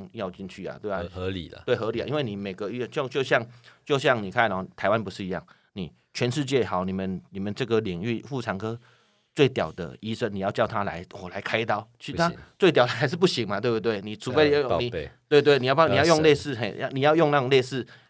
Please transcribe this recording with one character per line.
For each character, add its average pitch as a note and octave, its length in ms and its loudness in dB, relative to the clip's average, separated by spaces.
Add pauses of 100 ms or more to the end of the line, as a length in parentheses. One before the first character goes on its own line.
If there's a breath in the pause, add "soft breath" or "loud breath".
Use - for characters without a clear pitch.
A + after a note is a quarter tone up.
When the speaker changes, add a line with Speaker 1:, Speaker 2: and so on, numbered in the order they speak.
(120)
Speaker 1:
药 G2+ 180 -8
进 F#2+ 180 -12
去 F2+ 180 -14
啊， C2+ 140 -12
对 G#2 100 -8
吧？ F#2+ 120 -4
Speaker 2:
合-， F2 60 -8 (180)
合 F#2+ 40 -4
理 F#2 180 -8
啦。 - 180 -18
Speaker 1:
对， B2 100 0
合 G#2+ 140 -4
理 A2+ 100 -4
啊， - 60 -4
因 B2+ 80 -6
为 D3+ 80 -2
你 G#2 140 -6
每 G2 180 -8
个 E2+ 160 -8
月， A#2+ 180 -6
就， C#3 200 -4
就 C#3 140 -2
像， C3 220 0 (400 loud breath)
就 C#3+ 140 0
像 B2+ 240 2
你 F#2+ 80 -6
看 A2+ 200 4
哦， F#2 160 -4 (100)
台 G2 120 0
湾 A2 140 4
不 F#2+ 80 -8
是 G2 140 -8
一 F#2 40 -6
样， F2+ 160 -6 (300 soft breath)
你 F2+ 180 -8 (200)
全 B2 180 -2
世 C#3 140 0
界 B2+ 200 2
好， F#2 200 -2
你 F#2+ 80 -4
们， F#2+ 280 -4 (100)
你 G2 100 -10
们 G2+ 120 -6
这 A#2 140 -4
个 A2 140 2
领 F2+ 220 -4
域 A2+ 200 -4
妇 B2+ 180 -8
产 A2 160 -4
科 A2 240 -6 (540 soft breath)
最 C#3 140 6
屌 G2 240 -2
的 D2+ 280 -10
医 A2 140 -6
生， G#2+ 180 -4
你 G2+ 60 -8
要 F#2+ 100 -2
叫 A2+ 160 0
他 G#2 200 -2
来， F2 200 -8 (160)
我 F#2 80 -10
来 F#2+ 120 -10
开 A2+ 240 -2
刀， G#2+ 240 -4 (100)
去 - 140 -12
他 E3+ 160 2
Speaker 2:
不 E3+ 80 -6
行。 - 60 -18 (140)
Speaker 1:
最 F#3 140 6
屌 B2+ 160 6
的 A#2+ 60 -2
还 D3 160 0
是 D3 80 -4
不 F3+ 100 2
行 A#2 220 0
嘛， G2+ 120 -2
对 B2 80 0
不 A2+ 120 0
对？ G#2+ 200 0
你 G#2+ 140 -10
除 B2+ 160 -8
非 D3+ 220 4
要 D3 80 4
用 - 20 2
你， - 0 -
Speaker 2:
要 B2+ 60 -2
报 F2 100 2
备。 D#2+ 320 -6 (180)
Speaker 1:
对， D3 140 8
对， C#3+ 160 6
你 B2 80 -2
要 C3+ 80 4
不 D3+ 60 4
然 D#3+ 100 6
你 - 60 2
要 C#3 80 4
用 D#3+ 180 6
类 D#3 100 8
似， C#3+ 220 0
Speaker 2:
要 A2+ 60 -6
审。 G2+ 120 -4
Speaker 1:
嘿， - 60 -12
要， B2 120 -4
你 C3+ 100 -4
要 D3+ 160 6
用 D#3 160 4
那 C#3+ 80 4
种 B2+ 100 0
类 C3 100 6
似 B2+ 240 -2 (260 loud breath)